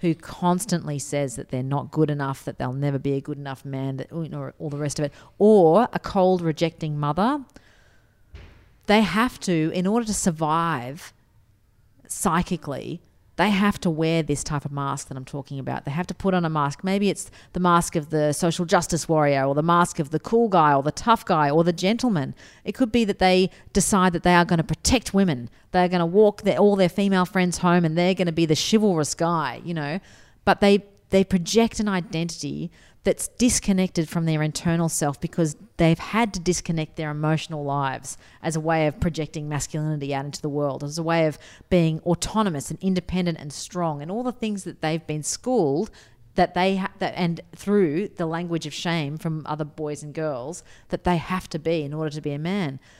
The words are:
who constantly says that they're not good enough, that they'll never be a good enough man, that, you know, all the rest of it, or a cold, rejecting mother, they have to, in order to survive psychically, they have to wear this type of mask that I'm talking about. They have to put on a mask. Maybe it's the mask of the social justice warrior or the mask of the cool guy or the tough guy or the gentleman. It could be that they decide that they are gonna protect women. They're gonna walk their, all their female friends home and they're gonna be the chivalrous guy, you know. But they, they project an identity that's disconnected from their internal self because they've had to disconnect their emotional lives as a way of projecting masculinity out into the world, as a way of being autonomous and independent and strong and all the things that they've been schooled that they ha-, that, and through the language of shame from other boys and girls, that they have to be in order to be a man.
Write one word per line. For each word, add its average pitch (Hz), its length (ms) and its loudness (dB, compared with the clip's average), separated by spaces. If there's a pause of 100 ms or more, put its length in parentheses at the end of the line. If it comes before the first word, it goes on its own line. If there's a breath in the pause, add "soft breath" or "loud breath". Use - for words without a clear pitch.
who 165 140 0
constantly 175 840 -2
says 139 380 -4
that - 140 -12
they're 127 120 -4
not 135 280 -4
good 151 200 2
enough, 139 340 -4
that - 140 -10
they'll 127 140 -4
never 139 260 -2
be 139 140 -2
a 139 80 -2
good 143 180 -8
enough 139 260 -12
man, 135 340 -6
that, 131 120 -10
you 160 180 -8
know, 139 300 -10
all 160 120 -8
the 143 80 -8
rest 143 200 -6
of 151 60 -2
it, 139 80 -4 (260 loud breath)
or 202 540 6
a 180 80 -4
cold, 185 420 2
rejecting 160 560 -2
mother, 190 460 -2 (1400 soft breath)
they 208 140 4
have 214 400 0
to, 160 320 0
in 180 140 -2
order 220 200 0
to 214 80 -2
survive 156 960 -2 (960)
psychically, 165 920 -4 (360)
they 190 140 2
have 202 300 2
to 180 100 0
wear 160 320 0
this 147 220 -4
type 147 200 -4
of 143 60 -8
mask 139 380 -6
that 135 80 -12
I'm 131 80 -12
talking 139 340 -10
about. 131 260 -6
They - 60 -8
have 175 180 -4
to 185 60 -8
put 190 200 0
on 175 100 2
a 160 60 -2
mask. 143 340 -2
Maybe 196 260 0
it's - 220 -6 (200 loud breath)
the - 60 -6
mask 175 380 4
of 151 140 -4
the 151 220 2
social 170 320 0
justice 170 440 0
warrior 147 360 2
or 139 120 0
the 151 60 2
mask 170 360 4
of 147 120 -4
the 160 100 -2
cool 233 280 2
guy 160 240 6
or 139 120 4
the 151 80 -2
tough - 320 0
guy 151 260 2
or 160 140 4
the 175 80 2
gentleman. 185 640 0 (280 loud breath)
It - 140 -8
could 240 160 0
be 240 140 4
that 196 120 -2
they 185 320 4 (220 loud breath)
decide 185 400 4
that 170 100 -2
they 175 120 6
are 175 100 6
gonna 165 180 2
protect - 520 -2
women. 156 360 0 (220 soft breath)
They're 180 160 4
gonna 175 180 0
walk 202 360 4
their, 180 160 2
all 196 180 6
their 185 140 4
female 196 340 2
friends 180 340 0
home 175 260 4
and 160 140 0
they're 180 160 4
gonna 175 160 0
be 160 160 0
the 156 80 4
chivalrous 190 640 2
guy, 165 480 -2
you 170 100 -6
know. 151 240 -4 (460 loud breath)
But 196 160 4
they, 202 240 6 (260)
they 190 140 6
project 196 560 2
an 208 80 -2
identity 165 840 -4 (320 soft breath)
that's - 260 0
disconnected 185 800 0
from 165 160 -2
their 156 180 2
internal 165 460 0
self 143 320 -2
because 160 360 -2 (200)
they've 165 220 4
had 220 340 -2
to 185 80 -6
disconnect 165 560 -4
their 156 140 -6
emotional 151 520 -2
lives 139 540 -4 (260 loud breath)
as 160 140 -2
a 160 40 -4
way 160 260 2
of 143 120 -2
projecting 156 480 -4
masculinity 151 680 -4
out 139 100 -4
into 143 160 -10
the 156 80 -4
world, 143 340 -2
as 147 140 -8
a 170 60 -4
way 165 240 2
of 151 120 -2 (300 loud breath)
being 160 380 2
autonomous 175 640 -2
and 160 120 -10
independent 180 560 -2
and 143 140 -12
strong 160 480 -6
and 151 100 -10
all 220 120 -6
the 247 100 -4
things 208 320 -6
that - 160 -12
they've 160 260 -2
been 151 160 -4
schooled 190 680 0 (440 loud breath)
that 175 200 2
they 190 220 2
ha-, 190 220 -4
that, 156 160 -4
and 170 280 -2 (120)
through 196 540 0
the - 160 -6
language 165 420 -4
of 143 60 -10
shame 156 460 -4
from 156 280 -6
other 151 200 -6
boys 147 360 -8
and 147 120 -14
girls, 151 480 -6 (260 soft breath)
that - 160 -6
they 180 140 2
have 185 320 -6
to 165 80 -6
be 160 240 -2
in 143 100 -8
order 156 180 -4
to 151 120 -10
be 143 100 -6
a 143 60 -6
man. 160 420 -4 (200 soft breath)